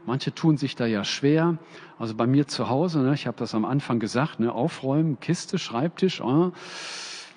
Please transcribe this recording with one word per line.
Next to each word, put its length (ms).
manche 280
tun 240
sich 180
da 100
ja 180
schwer. 540
Also 160
bei 100
mir 220
zu 220
Hause, 300
ne, 140
ich 140
habe 100
das 160
am 120
Anfang 340
gesagt, 400
ne, 140
aufräumen, 680
Kiste, 380
Schreibtisch, 640
äh. 300